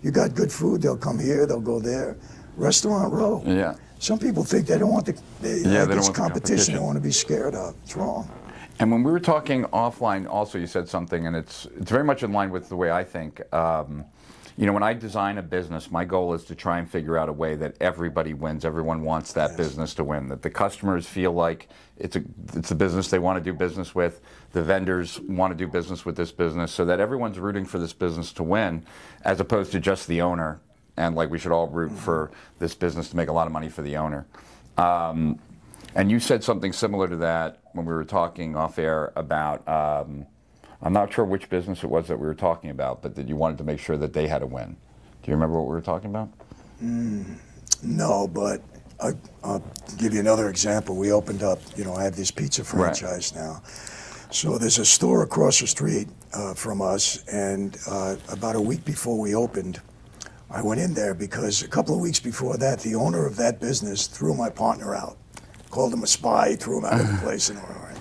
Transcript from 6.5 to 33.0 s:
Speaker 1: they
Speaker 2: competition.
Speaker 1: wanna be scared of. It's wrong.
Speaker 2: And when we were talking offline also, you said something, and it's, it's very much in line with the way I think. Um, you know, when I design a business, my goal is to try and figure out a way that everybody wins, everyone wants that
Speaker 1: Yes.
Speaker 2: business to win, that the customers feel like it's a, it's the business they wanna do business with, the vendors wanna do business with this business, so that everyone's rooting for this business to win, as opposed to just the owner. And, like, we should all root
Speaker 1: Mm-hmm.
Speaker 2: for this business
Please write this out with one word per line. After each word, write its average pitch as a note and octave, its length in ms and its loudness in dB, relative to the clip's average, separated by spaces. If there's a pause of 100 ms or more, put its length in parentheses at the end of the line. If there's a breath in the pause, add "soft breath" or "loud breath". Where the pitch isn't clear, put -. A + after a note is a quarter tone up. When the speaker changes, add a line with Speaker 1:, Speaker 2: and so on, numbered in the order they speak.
Speaker 1:
they - 60 -2
Speaker 2:
competition. D3+ 40 0
Speaker 1:
wanna D3 160 0
be C#3+ 120 0
scared C#3+ 440 0
of. F2+ 280 -8
It's - 120 -14
wrong. - 320 -4 (520 loud breath)
Speaker 2:
And A2 120 6
when A#2 120 4
we D3+ 80 4
were F3 80 4
talking D3+ 460 2
offline A2 640 0
also, G#2 300 -2
you F2 80 -2
said F2 240 -2
something, E2+ 380 -2
and E2 80 -2
it's, - 320 -8 (100)
it's G2+ 140 -4
very C3 120 6
much C#3 200 2
in G2+ 100 -2
line G2 160 2
with F2+ 180 -6
the F#2+ 80 -8
way F2+ 160 2
I F2+ 120 2
think. D#2+ 380 -8 (120)
Um, D#2 520 0 (520 loud breath)
you G#2+ 80 2
know, G2+ 80 6
when G2+ 100 2
I A2 100 4
design G#2 440 -2
a F#2+ 60 -6
business, E2+ 480 -6
my E2+ 120 0
goal F2+ 300 0
is E2 120 -4
to E2 100 -12
try F2 240 0
and E2+ 100 -6
figure E2 280 -2
out D#2 120 2
a D2+ 40 -4
way D#2 220 -2
that D2+ 240 -6
everybody E2 540 0
wins, D#2 320 -6
everyone D#2+ 380 -2
wants D#2 300 -2
that D2+ 180 2
Speaker 1:
Yes. - 60 -10
Speaker 2:
business D#2 380 -2
to D#2 80 -2
win, C#2+ 260 -4
that C2 120 -8
the D#2+ 80 -4
customers G2 580 -2
feel F2+ 240 0
like E2 380 0 (280 loud breath)
it's - 180 -8
a, F2 80 -2 (320)
it's E2 140 -4
the F2 60 2
business F2+ 340 2
they F#2 100 4
wanna F#2 200 2
do F2 140 -4
business F2 420 -4
with, F2 240 2 (320 loud breath)
the F2 120 0
vendors F#2 580 2
wanna F#2 340 0
do F2+ 120 -4
business F2 360 -4
with E2+ 120 -4
this E2+ 160 -2
business, E2 400 0
so F2+ 140 0
that F2+ 140 4
everyone's A2 400 -2
rooting G2 260 -4
for F#2 120 -8
this E2 160 -4
business E2 400 -4
to E2+ 100 -4
win, F2 400 0 (400 loud breath)
as F#2 160 2
opposed G2 340 2
to F#2 60 2
just F#2+ 280 0
the E2+ 140 2
owner. E2 380 0 (380)
And, E2 180 0
like, D#2+ 160 2
we E2 80 -4
should E2 140 0
all E2 140 4
root D#2 240 -2
Speaker 1:
Mm-hmm. D2 80 -10
Speaker 2:
for D#2+ 320 -2 (280 loud breath)
this E2 160 -4
business E2+ 340 -2